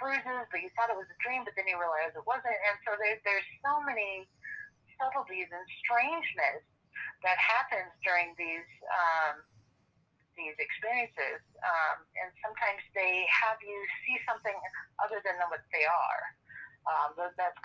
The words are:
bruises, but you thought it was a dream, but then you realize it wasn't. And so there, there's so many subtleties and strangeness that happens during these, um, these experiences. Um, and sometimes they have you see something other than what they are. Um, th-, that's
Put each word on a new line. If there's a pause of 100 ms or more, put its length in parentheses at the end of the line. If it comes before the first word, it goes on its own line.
bruises,
but
you
thought
it
was
a
dream,
but
then
you
realize
it
wasn't.
And
so
there,
there's (160)
so
many (720)
subtleties
and (160)
strangeness (640)
that
happens (160)
during
these, (240)
um, (960)
these
experiences. (240)
Um, (240)
and (160)
sometimes (120)
they
have
you (280)
see (120)
something (480)
other
than (120)
what
they
are. (640)
Um,
th-,
that's